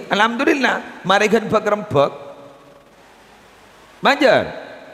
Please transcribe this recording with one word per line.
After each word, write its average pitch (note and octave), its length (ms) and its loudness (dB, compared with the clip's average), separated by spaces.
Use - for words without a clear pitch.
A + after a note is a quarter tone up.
Alhamdulillah, A#3 960 -2
mari G3+ 240 2
kan G#3+ 160 0
apa G#3 160 0
kerempek? G#3 480 0
Majar. A3+ 400 4